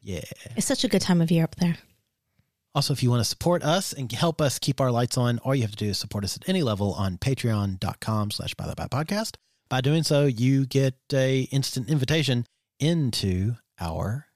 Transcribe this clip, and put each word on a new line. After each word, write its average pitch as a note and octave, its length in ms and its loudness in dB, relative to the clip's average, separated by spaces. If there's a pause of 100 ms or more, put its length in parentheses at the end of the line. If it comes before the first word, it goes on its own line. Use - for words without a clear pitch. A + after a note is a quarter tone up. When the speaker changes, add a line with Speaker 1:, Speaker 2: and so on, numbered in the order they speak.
Speaker 1:
Yeah. F2+ 200 -8 (340)
Speaker 2:
It's G#3+ 100 -2
such C4+ 180 0
a B3+ 40 2
good F#3+ 140 4
time F3+ 180 4
of E3 100 2
year E3 140 4
up - 120 -6
there. E3+ 200 0 (960)
Speaker 1:
Also, C#3+ 180 0
if C3 100 0
you B2 80 4
wanna A#2+ 140 2
support - 380 -2
us F3 300 0
and B2+ 200 -8
help D#3+ 280 0
us C#3+ 180 0
keep - 220 -2
our C3 100 2
lights A#2+ 260 0
on, A#2+ 220 0
all C3 160 0
you C3+ 80 2
have G#2+ 100 -2
to A2 40 -14
do G#2 140 -2
is F#2+ 80 -4
support G2+ 260 -6
us - 120 -6
at - 120 -10
any F#3 140 2
level G2+ 320 0
on F#2+ 240 -2
patreon G#2+ 640 0
dot - 200 -6
com G#2+ 300 -2
slash - 240 -8
by - 120 -8
the A#2 80 -6
by - 120 -6
podcast. G3 500 -4 (320)
By C3 120 0
doing D3+ 220 2
so, D3 240 4
you C3+ 400 4
get C3 280 2 (180)
a C3 380 2
instant C3 380 -2
invitation C3+ 580 2 (320)
into A#2 760 0 (240)
our F2 560 -4